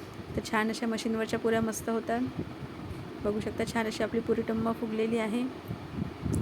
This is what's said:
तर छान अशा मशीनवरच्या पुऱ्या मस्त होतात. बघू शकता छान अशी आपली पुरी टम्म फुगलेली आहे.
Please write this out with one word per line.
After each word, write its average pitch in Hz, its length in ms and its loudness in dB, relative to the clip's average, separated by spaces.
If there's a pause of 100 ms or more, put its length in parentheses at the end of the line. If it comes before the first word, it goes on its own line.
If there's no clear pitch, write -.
(360)
तर 226 40 2 (100)
छान 220 180 4
अशा 220 180 -2
मशीनवरच्या 220 520 2
पुऱ्या 226 220 4
मस्त 220 300 0
होतात. 226 300 2 (1040)
बघू 208 160 2
शकता 226 320 0
छान 226 140 2
अशी 220 160 -2
आपली 226 180 2
पुरी 226 220 2
टम्म 226 300 2
फुगलेली 226 460 0
आहे. 220 260 2 (960)